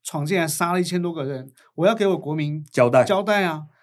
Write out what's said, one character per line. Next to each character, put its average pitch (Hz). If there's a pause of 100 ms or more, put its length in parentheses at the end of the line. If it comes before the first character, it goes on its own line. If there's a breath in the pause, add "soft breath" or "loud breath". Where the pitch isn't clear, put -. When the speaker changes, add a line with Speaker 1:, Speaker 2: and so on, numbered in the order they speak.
Speaker 1:
闯 147
进 185
来 170
杀 170
了 185
一 -
千 175
多 175
个 156
人， 135 (260 soft breath)
我 165
要 220
给 214
我 185
国 151
民 151
Speaker 2:
交 123
代。 127
Speaker 1:
交 196
代 202
啊， 156 (200)